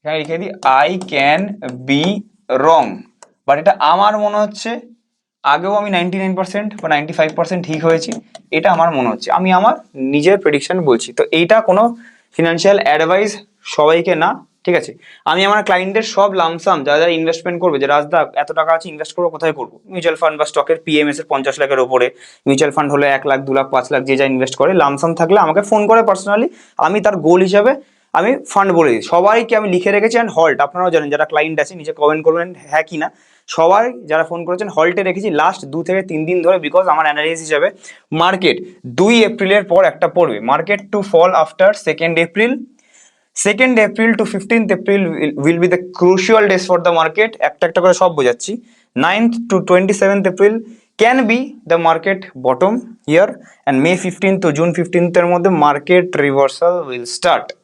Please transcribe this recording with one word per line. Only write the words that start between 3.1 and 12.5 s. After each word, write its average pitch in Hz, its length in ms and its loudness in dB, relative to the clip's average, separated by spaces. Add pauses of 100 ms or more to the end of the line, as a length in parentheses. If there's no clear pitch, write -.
but 139 160 2
এটা 160 100 4 (200)
আমার 202 200 2 (120)
মনে 208 200 -2
হচ্ছে 208 260 -8 (840)
আগেও 175 260 -2
আমি 208 160 -6
নাইনটি 180 260 -2
নাইন 190 160 -2
পার্সেন্ট 202 300 -6 (140)
বা 165 120 -6
নাইনটি 151 240 -4
ফাইভ 156 200 2
পার্সেন্ট 175 300 -4
ঠিক 156 200 -6
হয়েছি, 165 220 0 (460)
এটা 165 200 2
আমার 165 220 2
মনে 123 140 0
হচ্ছে, - 160 -10 (100)
আমি 185 100 0 (100)
আমার 220 160 2 (400)
নিজের 160 280 4
প্রেডিকশন 147 340 -2 (140)
বলছি। 117 180 2 (100)
তো 151 40 2 (160)
এইটা 170 180 4 (120)
কোনো 190 140 4 (540)
ফিনান্সিয়াল 170 500 2